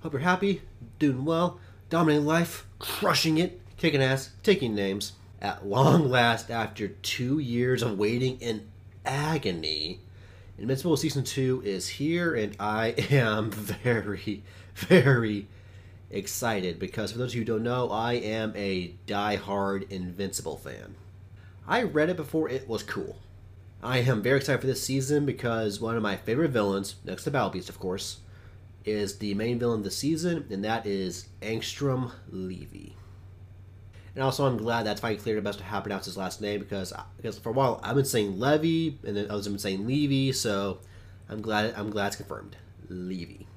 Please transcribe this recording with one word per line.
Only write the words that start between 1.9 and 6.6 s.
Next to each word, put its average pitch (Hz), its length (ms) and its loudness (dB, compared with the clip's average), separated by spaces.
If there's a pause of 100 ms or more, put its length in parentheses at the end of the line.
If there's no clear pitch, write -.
dominating 156 340 6
life, 165 420 2 (120)
crushing 165 580 2
it, 175 240 0 (160)
kicking 147 240 4
ass, 135 300 2 (120)
taking 156 320 4
names. 101 380 0 (260)
At 98 280 -4
long 135 420 8
last, 117 420 4
after 107 380 -2